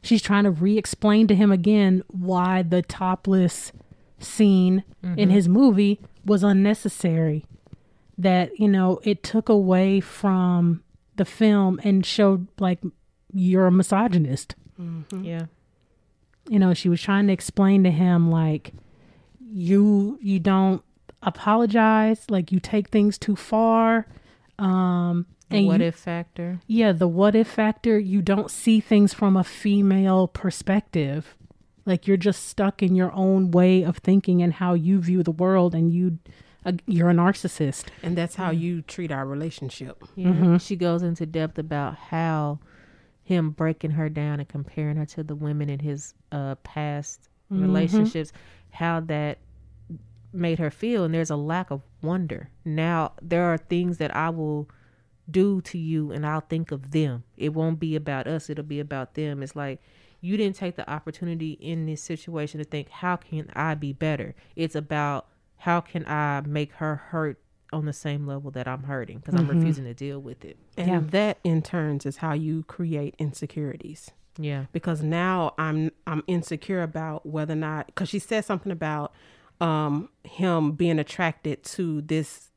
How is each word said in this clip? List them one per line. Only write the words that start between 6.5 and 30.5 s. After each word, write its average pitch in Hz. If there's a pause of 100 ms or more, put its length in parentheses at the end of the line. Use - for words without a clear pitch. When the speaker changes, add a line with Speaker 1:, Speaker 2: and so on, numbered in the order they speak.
Speaker 1:
That, 180
you 214
know, 185
it 208
took -
away 190
from 180 (340)
the 202
film 202
and 190
showed, 196 (140)
like, 180 (540)
you're 185
a 180
misogynist. 180 (260)
Speaker 3:
Mm-hmm. 170
Speaker 2:
Yeah. 165 (1000)
Speaker 1:
You 220
know, 185
she 180
was 175
trying 202
to 196
explain 196
to 180
him, 170
like, 160 (680)
you, 202
you 196
don't 190 (400)
apologize, 220
like, 190
you 185
take 208
things 208
too 202
far. 226 (520)
Um, 180 (240)
Speaker 2:
The 214
Speaker 1:
and 196
Speaker 2:
what 185
Speaker 1:
you 170
Speaker 2:
if 165
factor. 175
Speaker 1:
Yeah, 226
the 175
what 196
if 220
factor. 214
You 196
don't 196
see 220
things 202
from 196
a 185
female 190
perspective. 165 (500)